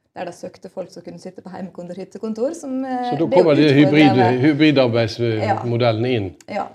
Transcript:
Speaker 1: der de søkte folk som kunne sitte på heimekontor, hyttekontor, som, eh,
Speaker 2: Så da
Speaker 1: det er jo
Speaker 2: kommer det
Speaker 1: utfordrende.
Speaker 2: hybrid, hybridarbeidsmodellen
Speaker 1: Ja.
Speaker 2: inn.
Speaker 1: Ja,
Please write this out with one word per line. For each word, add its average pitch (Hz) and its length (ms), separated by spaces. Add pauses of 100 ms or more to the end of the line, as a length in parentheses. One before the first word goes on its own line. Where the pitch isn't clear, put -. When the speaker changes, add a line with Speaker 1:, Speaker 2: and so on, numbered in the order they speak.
(140)
Speaker 1:
der 180 120
de 175 60
søkte 180 380
folk 180 220
som 175 100
kunne 175 180
sitte 180 220
på - 80
heimekontor, 180 460
hyttekontor, 220 600
som, 262 300
eh, 247 260
Speaker 2:
Så - 60
da 165 80
Speaker 1:
det - 80
er 180 40
jo 180 60
Speaker 2:
kommer 151 120
det 147 160
Speaker 1:
utfordrende. 135 720
Speaker 2:
hybrid, 151 340 (340)
hybridarbeidsmodellen 117 960
Speaker 1:
Ja. 127 120
Speaker 2:
inn. 95 180 (120)
Speaker 1:
Ja, 202 280